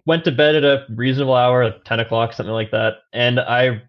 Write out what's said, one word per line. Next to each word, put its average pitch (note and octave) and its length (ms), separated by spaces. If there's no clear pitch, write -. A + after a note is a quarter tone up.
went E3 180
to D#3+ 80
bed D3 240
at C#3+ 80
a C#3 260
reasonable C3 440
hour, B2 320
like - 180
ten A2+ 160
o'clock, A2+ 320
something G#2 200
like A2 200
that. A2 220
And B2 260
I A#2+ 500